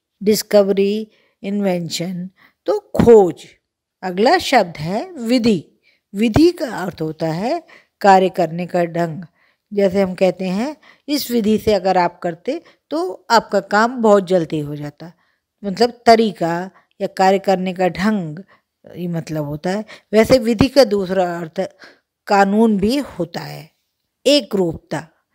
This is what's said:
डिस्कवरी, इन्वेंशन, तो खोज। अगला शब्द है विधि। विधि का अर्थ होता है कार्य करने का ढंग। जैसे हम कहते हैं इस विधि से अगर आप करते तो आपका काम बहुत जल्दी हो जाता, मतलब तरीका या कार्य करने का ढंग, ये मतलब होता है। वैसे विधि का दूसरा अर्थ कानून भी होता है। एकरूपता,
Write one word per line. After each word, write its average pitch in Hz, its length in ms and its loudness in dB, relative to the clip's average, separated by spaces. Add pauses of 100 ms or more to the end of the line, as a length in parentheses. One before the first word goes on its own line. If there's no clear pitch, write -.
(220)
डिस्कवरी, 202 840 0 (360)
इन्वेंशन, 185 840 -4 (380)
तो 415 120 0 (160)
खोज। 208 480 6 (600)
अगला 202 340 2
शब्द 196 400 0
है 175 240 -6 (100)
विधि। 233 520 0 (500)
विधि 233 380 2
का 339 240 -8
अर्थ - 260 -8
होता 156 260 -6
है 220 340 -4 (400)
कार्य 190 280 6
करने 175 380 -4
का 175 180 -2
ढंग। 170 380 -6 (480)
जैसे 196 300 2
हम 185 120 -2
कहते 185 340 0
हैं 226 280 -4 (320)
इस 285 240 -4
विधि 214 260 0
से 208 160 0
अगर 185 240 0
आप 175 220 -2
करते 208 420 -8 (280)
तो 349 400 -6
आपका 214 300 2
काम 226 420 0
बहुत 202 260 4
जल्दी 165 320 -2
हो 147 160 -8
जाता, 147 360 -14 (520)
मतलब 208 420 -2
तरीका 185 640 2 (300)
या 196 80 -6
कार्य 190 320 2
करने 185 340 -2
का 185 140 -2
ढंग, 175 520 -4 (460)
ये 175 220 -12
मतलब 165 380 -6
होता 165 240 -8
है। 214 140 -4 (300)
वैसे 220 260 4
विधि 226 280 0
का 262 160 4
दूसरा 190 420 0 (140)
अर्थ 165 220 -10 (680)
कानून 208 500 2
भी 214 200 0
होता 175 440 -8
है। 147 280 -16 (560)
एकरूपता, 190 840 -2 (280)